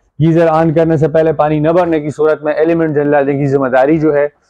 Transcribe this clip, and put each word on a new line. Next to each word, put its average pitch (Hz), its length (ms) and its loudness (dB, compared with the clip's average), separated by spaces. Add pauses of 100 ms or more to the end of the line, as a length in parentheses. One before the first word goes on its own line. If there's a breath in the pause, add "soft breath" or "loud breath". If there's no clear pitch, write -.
(200)
गीजर 165 280 2
on 160 260 0
करने 165 240 0
से 156 100 0
पहले 160 240 0
पानी 151 280 -2
न 156 120 0
भरने 170 280 0
की 147 100 -8
सूरत 151 340 -2
में 151 100 -2
element 160 400 0
जलाने 143 440 0
की 143 80 -2
जिम्मेदारी 135 520 0
जो 151 140 0
है, 143 200 -2 (180)